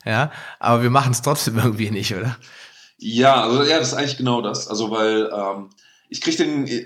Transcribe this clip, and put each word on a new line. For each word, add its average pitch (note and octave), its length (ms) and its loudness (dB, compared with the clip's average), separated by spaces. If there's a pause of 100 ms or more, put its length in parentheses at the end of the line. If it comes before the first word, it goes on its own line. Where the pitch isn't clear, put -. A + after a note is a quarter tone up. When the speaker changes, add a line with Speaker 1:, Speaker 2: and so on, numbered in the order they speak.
Speaker 1:
ja, A#2+ 260 0 (280)
aber A#2 240 2
wir A#2+ 80 4
machen's B2+ 320 2
trotzdem C#3+ 360 0
<laughs> G#2+ 60 2
irgendwie G#2+ 260 0
nicht, G#2 240 -4
oder? A2 220 -4 (640)
Speaker 2:
Ja, A#2+ 440 4
also, A#2+ 220 2
ja, D#3 140 4
das C3 100 0
ist - 60 -4
eigentlich C3+ 240 -4
genau B2 240 0
das. - 260 -6
Also, G#2+ 220 -4
weil, A2 440 0
ähm, G2 360 -6 (380)
ich - 120 -12
krieg D#3+ 160 -2
den, D3+ 300 -2 (200)